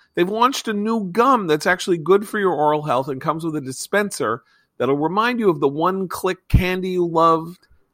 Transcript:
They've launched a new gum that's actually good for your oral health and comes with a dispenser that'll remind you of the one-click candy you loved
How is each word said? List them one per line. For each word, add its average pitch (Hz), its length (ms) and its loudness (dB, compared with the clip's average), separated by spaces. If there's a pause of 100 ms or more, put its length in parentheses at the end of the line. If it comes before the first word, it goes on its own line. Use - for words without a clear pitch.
(140)
They've 175 140 0
launched 226 400 0
a 220 60 -2
new 208 360 -2
gum 226 380 2
that's 151 180 2
actually 180 320 0
good 190 300 2
for 214 100 -6
your 190 140 0
oral 151 300 2
health 135 260 -2
and 131 120 -6
comes 160 240 -4
with 156 120 -4
a 147 40 -4
dispenser 131 840 -4 (320)
that'll 131 200 0
remind 214 440 -2
you 208 100 2
of 156 80 0
the 143 100 2
one-click 180 800 -4
candy 185 420 2
you 180 160 0
loved 165 600 2 (280)